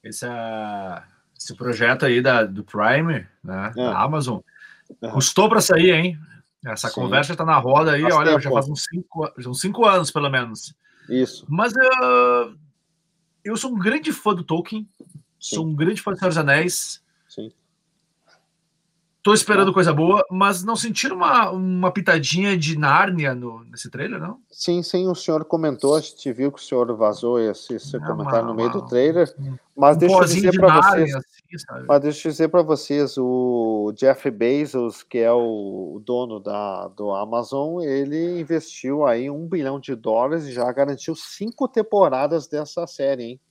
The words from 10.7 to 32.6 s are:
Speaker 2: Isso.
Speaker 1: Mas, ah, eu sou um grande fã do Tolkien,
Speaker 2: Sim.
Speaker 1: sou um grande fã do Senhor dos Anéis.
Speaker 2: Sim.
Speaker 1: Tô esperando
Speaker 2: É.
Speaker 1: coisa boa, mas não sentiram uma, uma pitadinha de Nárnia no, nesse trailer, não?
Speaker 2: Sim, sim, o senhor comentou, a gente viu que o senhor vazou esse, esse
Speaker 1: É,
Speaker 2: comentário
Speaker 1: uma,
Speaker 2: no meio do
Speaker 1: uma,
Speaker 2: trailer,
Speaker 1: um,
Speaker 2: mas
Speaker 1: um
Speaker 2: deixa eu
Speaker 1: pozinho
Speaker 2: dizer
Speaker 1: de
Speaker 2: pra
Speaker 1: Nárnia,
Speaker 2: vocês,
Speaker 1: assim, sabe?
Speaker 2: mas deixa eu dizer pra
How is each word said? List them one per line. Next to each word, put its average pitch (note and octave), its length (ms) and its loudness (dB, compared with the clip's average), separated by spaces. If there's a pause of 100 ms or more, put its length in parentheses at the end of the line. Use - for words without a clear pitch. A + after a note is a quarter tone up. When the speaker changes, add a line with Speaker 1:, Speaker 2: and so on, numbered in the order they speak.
Speaker 2:
Isso. B2+ 400 -2
Speaker 1:
Mas, G#3 260 0
ah, B3 800 2 (920)
eu G#3+ 120 -6
sou B3+ 160 -6
um G#3+ 60 -4
grande C4+ 340 -2
fã - 220 -4
do F3 100 -6
Tolkien, G#3 440 -6 (500)
Speaker 2:
Sim. - 180 -8
Speaker 1:
sou E3 100 -4
um D#3 80 -2
grande F3 260 0
fã G3+ 120 -6
do F#3 60 -6
Senhor F#3 120 0
dos E3 80 -2
Anéis. D#3 680 0 (240)
Speaker 2:
Sim. A2 220 -14 (1700)
Speaker 1:
Tô G3+ 100 4
esperando G3 380 4
Speaker 2:
É. F3+ 40 -6
Speaker 1:
coisa F3 200 4
boa, F3 360 4
mas F#3 320 0
não A3 140 -4
sentiram G#3+ 400 -4
uma, G3+ 340 2
uma F#3 400 0
pitadinha F3+ 680 0
de D#3 200 -2
Nárnia D3+ 560 2
no, A#2 300 -12
nesse A#2 260 -18
trailer, D#3 300 -10
não? F#3 180 -12 (120)
Speaker 2:
Sim, F3 320 -4
sim, F#3 260 -2
o F3 60 -2
senhor D#3 320 -4
comentou, D3+ 480 0
a D#3 60 2
gente - 300 -10
viu C3+ 220 -2
que - 80 -20
o - 20 -18
senhor A#2+ 320 -2
vazou A2+ 460 0
esse, A2 340 -4
esse - 220 -10
Speaker 1:
É, - 40 -6
Speaker 2:
comentário D3 420 -2
Speaker 1:
uma, A#2 60 -4
Speaker 2:
no A2+ 60 -6
meio A2+ 160 -2
do G2+ 100 -4
Speaker 1:
uma, B2 80 -16
Speaker 2:
trailer, D3 500 2
Speaker 1:
um, C3+ 180 -10 (180)
Speaker 2:
mas D3 220 6
Speaker 1:
um E3 40 0
Speaker 2:
deixa F3+ 140 6
eu F#3 40 8
Speaker 1:
pozinho F3+ 240 4
Speaker 2:
dizer F#3 80 6
Speaker 1:
de F#3 80 2
Speaker 2:
pra F#3 100 8
Speaker 1:
Nárnia, E3 380 6
Speaker 2:
vocês, C#3 80 -4
Speaker 1:
assim, - 440 -14
sabe? B2+ 300 -16
Speaker 2:
mas C#3+ 140 6
deixa D3+ 260 -4
eu D3+ 40 -4
dizer D#3+ 160 0
pra F3 140 4